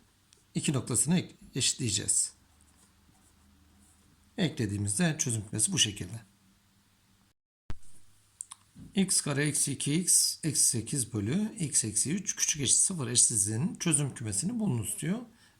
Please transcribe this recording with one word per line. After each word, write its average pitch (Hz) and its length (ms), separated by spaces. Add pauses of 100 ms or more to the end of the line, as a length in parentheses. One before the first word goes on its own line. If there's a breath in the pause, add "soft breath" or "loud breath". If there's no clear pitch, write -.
(540)
iki - 180
noktasına 135 460
ek-, - 180 (180)
eşitleyeceğiz. - 800 (2000)
Eklediğimizde 113 800
çözüm 113 300
kümesi 107 240
bu 156 60
şekilde. 107 420 (2750)
X 190 260
kare 143 240
eksi 147 280
iki 139 220
x - 500
eksi 151 200
sekiz 110 480
bölü 131 460
x 160 260
eksi 113 280
üç - 240
küçük - 240
eşit 131 180
sıfır 156 300
eşitsizliğinin 117 680
çözüm 147 400
kümesini 160 460
bulunuz 123 400
diyor. 180 180 (420 soft breath)